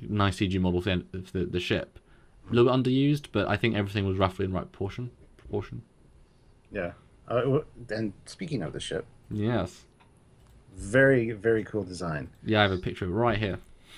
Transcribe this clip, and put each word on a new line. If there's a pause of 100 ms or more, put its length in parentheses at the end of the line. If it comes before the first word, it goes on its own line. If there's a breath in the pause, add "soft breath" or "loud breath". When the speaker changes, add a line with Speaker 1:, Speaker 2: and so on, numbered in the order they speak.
Speaker 1:
nice
C
G
model
for
the,
for
the,
the
ship. (500 soft breath)
A
little
bit
underused,
but
I
think
everything
was
roughly
in
right
proportion. (260)
Proportion. (880)
Speaker 2:
Yeah. (340)
Uh,
w-, (260)
and (140)
speaking
of
the
ship. (240)
Speaker 1:
Yes. (920)
Speaker 2:
Very,
very
cool
design. (140)
Speaker 1:
Yeah,
I
have
a
picture
of
it
right
here. (400 loud breath)